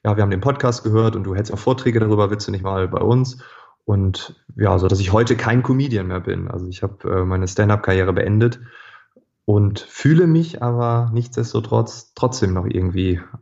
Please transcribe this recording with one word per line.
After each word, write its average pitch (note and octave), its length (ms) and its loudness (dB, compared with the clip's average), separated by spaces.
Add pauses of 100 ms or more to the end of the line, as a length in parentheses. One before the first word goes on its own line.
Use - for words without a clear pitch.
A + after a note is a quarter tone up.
"Ja, G#2 120 0
wir G#2+ 60 2
haben G2 80 2
den F#2+ 100 -2
Podcast B2+ 440 -2
gehört A2 320 2
und G2 80 -6
du G2 100 -6
hältst G#2 180 -4
auch G2+ 60 -6
Vorträge B2+ 420 2
darüber, G#2 300 2
willst G#2 180 -4
du G#2 40 -4
nicht F#2 120 -6
mal F#2+ 240 -2
bei F#2 120 -4
uns?" B2+ 380 2 (460)
Und F#2+ 580 -2 (140)
ja, F#2+ 220 2
so F#2 100 2
dass F#2+ 120 2
ich F#2 120 -2
heute A2+ 240 2
kein A#2+ 260 0
Comedian B2 440 0
mehr F#2 140 -6
bin. F#2 280 -6
Also F2+ 180 -8
ich F2+ 160 -10
hab, G2+ 220 -6
äh, F#2 220 0
meine F#2 200 0
Stand-up-Karriere F#2+ 680 2
beendet G#2+ 440 2 (840)
und G2+ 360 2
fühle D#3+ 460 2
mich D#3+ 360 0
aber A#2+ 500 0
nichtsdestotrotz A2+ 1000 -2
trotzdem G#2 400 0
noch F#2 120 -2
irgendwie F#2 540 -2 (220)